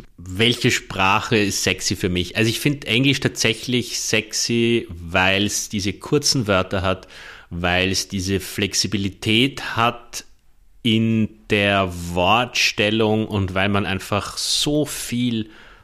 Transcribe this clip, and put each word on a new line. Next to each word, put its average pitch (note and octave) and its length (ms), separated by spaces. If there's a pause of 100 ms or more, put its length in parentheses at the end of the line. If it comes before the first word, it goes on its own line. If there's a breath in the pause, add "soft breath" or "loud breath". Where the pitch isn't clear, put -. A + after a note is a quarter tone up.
(180)
Welche A2 520
Sprache G2 680
ist G2 260
sexy F#2+ 320
für G2 120
mich? F2+ 280
Also A2+ 140
ich - 100
find C#3+ 240
Englisch C3+ 360
tatsächlich A#2+ 800
sexy, A#2 920
weil's F#2 800
diese G2+ 240
kurzen C#3 520
Wörter F#2+ 360
hat, F#2+ 260 (420 loud breath)
weil's F2+ 580
diese G2 320
Flexibilität G2+ 1400
hat - 480 (600)
in A2+ 440 (220)
der G2+ 420 (200)
Wortstellung G#2+ 1120
und F#2+ 280
weil F#2+ 140
man G2+ 180
einfach F#2+ 520
so D3+ 460
viel A#2+ 680 (340 loud breath)